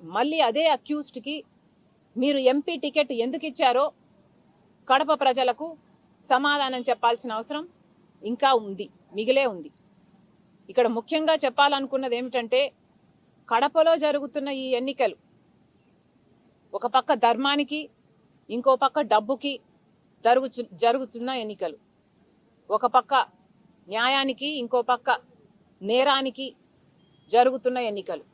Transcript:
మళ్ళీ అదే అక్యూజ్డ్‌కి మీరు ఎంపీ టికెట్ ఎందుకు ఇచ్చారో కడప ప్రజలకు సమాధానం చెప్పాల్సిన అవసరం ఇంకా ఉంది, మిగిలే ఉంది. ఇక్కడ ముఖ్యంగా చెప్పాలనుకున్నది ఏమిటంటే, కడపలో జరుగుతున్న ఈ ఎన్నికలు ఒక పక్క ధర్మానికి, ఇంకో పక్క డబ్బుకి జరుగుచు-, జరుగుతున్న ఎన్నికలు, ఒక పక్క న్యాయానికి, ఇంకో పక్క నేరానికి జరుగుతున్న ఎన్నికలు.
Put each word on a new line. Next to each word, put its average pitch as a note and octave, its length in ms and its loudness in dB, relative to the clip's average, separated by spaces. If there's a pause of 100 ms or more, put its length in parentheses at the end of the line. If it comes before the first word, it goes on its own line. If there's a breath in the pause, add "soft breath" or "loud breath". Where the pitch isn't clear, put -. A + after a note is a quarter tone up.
(160)
మళ్ళీ D4 220 0 (100)
అదే C#4 160 0 (120)
అక్యూజ్డ్‌కి D4 600 -10 (800)
మీరు C#4 220 0 (140)
ఎంపీ D4 220 -2 (100)
టికెట్ D4 280 -2 (120)
ఎందుకు D4 260 -6
ఇచ్చారో B3+ 340 2 (1040)
కడప C#4 240 2 (100)
ప్రజలకు C4 440 0 (680)
సమాధానం C4+ 560 0
చెప్పాల్సిన A#3+ 500 0
అవసరం D4 260 -8 (580)
ఇంకా A#3+ 280 0 (160)
ఉంది, F#3+ 200 -10 (300)
మిగిలే C4 360 2
ఉంది. D#3 180 -12 (1000)
ఇక్కడ A#3 160 2 (100)
ముఖ్యంగా D#4 380 0 (100)
చెప్పాలనుకున్నది C4+ 760 0
ఏమిటంటే, B3 400 -2 (880)
కడపలో D4+ 460 4 (100)
జరుగుతున్న C#4+ 440 -4 (160)
ఈ - 20 -6 (140)
ఎన్నికలు B3+ 360 -2 (1600)
ఒక G3+ 220 -4
పక్క C4 160 2 (160)
ధర్మానికి, C#4 520 0 (800)
ఇంకో B3+ 160 2 (100)
పక్క C4+ 180 0 (120)
డబ్బుకి A3+ 400 -2 (720)
జరుగుచు-, B3 460 2 (120)
జరుగుతున్న A#3+ 460 -2 (140)
ఎన్నికలు, F#3+ 340 -8 (920)
ఒక G#3+ 160 0 (100)
పక్క B3+ 180 2 (760)
న్యాయానికి, C4 600 -2 (140)
ఇంకో A#3+ 160 -2 (100)
పక్క B3 220 0 (680)
నేరానికి C4+ 680 0 (880)
జరుగుతున్న B3+ 440 2 (120)
ఎన్నికలు. F#3 440 -8